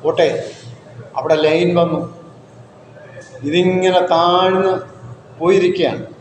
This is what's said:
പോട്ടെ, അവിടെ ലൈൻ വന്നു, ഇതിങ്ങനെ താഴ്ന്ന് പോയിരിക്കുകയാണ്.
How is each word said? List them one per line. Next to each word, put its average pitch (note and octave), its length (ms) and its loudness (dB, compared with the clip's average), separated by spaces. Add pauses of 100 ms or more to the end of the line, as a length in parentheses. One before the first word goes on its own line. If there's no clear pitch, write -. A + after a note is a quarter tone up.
പോട്ടെ, D#3+ 260 2 (880)
അവിടെ D#3 180 0 (100)
ലൈൻ E3+ 240 2 (100)
വന്നു, - 220 0 (1500)
ഇതിങ്ങനെ F3+ 540 2 (120)
താഴ്ന്ന് F#3 600 2 (680)
പോയിരിക്കുകയാണ്. F3 640 0 (180)